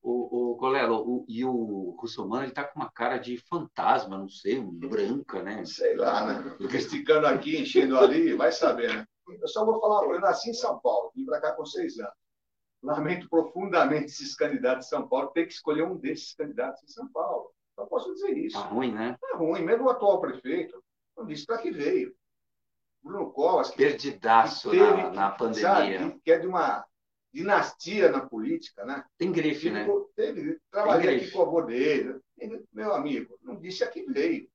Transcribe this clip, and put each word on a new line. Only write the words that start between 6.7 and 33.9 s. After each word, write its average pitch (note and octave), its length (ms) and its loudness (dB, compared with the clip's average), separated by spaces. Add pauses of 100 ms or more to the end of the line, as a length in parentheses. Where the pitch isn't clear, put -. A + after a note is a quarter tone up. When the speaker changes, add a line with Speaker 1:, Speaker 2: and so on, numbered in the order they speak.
Speaker 2:
esticando D3+ 500 2
aqui, C#3+ 360 2
enchendo C3 360 4
ali, D#3+ 360 8
vai - 180 4
saber, A#2 420 2
né? A2 120 -6 (340)
Eu - 80 -6
só G#3+ 160 -2
vou A3 160 2
falar, G#3+ 340 4
eu F3 60 -2
nasci G3 300 0
em A#2 40 -6
São - 240 -4
Paulo, - 380 0
vim C3+ 80 -8
pra D3+ 160 -4
cá B2 140 -2
com - 120 -8
seis - 340 -8
anos. - 120 -10 (720)
Lamento D3+ 460 -4
profundamente D#3+ 800 2
esses - 280 -12
candidatos B2+ 520 -2
de - 20 -18
São - 180 -4
Paulo, C3+ 220 -2
tem E3+ 180 -2
que - 60 -18
escolher D#3 300 -2
um F#3 120 -4
desses - 400 -8
candidatos - 480 -8
em - 40 -20
São - 220 -16
Paulo. - 440 -6 (200)
Só - 120 -10
posso - 280 -4
dizer F#4+ 240 -2
isso. - 220 -4
Speaker 1:
Tá - 60 -6
ruim, A#2+ 260 -2
né? A2+ 300 -6
Speaker 2:
Tá - 160 -8
ruim, E3 240 -2
mesmo A#3 240 2
o B3+ 40 6
atual G#3 300 4
prefeito, - 640 -6 (320)
não A#3 100 -12
disse D3+ 200 -10
pra A3+ 140 -4
que - 120 -4
veio. - 420 -2 (880)
Bruno G3+ 300 -8
Covas, - 380 4
que - 80 -12
Speaker 1:
Perdidaço B2 920 4
Speaker 2:
que - 80 6
teve, G4 240 8
Speaker 1:
na, - 100 -4
na - 200 0
Speaker 2:
que, - 60 -10
Speaker 1:
pandemia. A2 640 2
Speaker 2:
sabe, - 240 -6
que D#3+ 40 -4
é E3+ 100 6
de F3 60 -6
uma D#3+ 400 -2 (480)
dinastia F#3 800 2
na C3+ 80 0
política, - 680 -8
né? C#3 180 -8 (140)
Speaker 1:
Tem F3+ 140 -2
grife, D#3+ 400 0
né? - 140 -4
Speaker 2:
Ficou, - 300 0
teve, - 260 -4
Speaker 1:
Tem E3 180 -6 (100)
Speaker 2:
trabalhei F#3 400 4
aqui C3+ 120 4
Speaker 1:
grife. - 100 -10
Speaker 2:
com F#3+ 80 -6
o - 20 6
avô D#3+ 200 2
dele. B2+ 580 0 (520)
Meu G#3+ 220 -4
amigo, - 480 -4
não B3 140 -14
disse F#3 280 -6
a A#4+ 40 -2
que - 160 -12